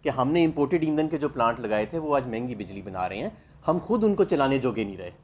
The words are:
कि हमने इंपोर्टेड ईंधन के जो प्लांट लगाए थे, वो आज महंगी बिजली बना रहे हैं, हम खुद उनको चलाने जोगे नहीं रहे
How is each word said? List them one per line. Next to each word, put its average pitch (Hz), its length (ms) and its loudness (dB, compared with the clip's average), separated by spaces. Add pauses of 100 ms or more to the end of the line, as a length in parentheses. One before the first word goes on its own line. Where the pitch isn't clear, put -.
कि 151 60 0
हमने 143 340 2
इंपोर्टेड 156 400 2
ईंधन 156 240 2
के 156 100 -4
जो 143 120 -2
प्लांट 117 300 0
लगाए 107 260 0
थे, 165 140 -6
वो 151 140 -2
आज 131 140 2
महंगी 120 280 -4
बिजली 98 260 -10
बना 92 260 -6
रहे 95 120 -6
हैं, 196 240 -8 (220)
हम 170 140 2
खुद 214 240 0
उनको 202 200 4
चलाने 139 360 4
जोगे 113 260 0
नहीं 98 120 -8
रहे 90 140 -10 (120)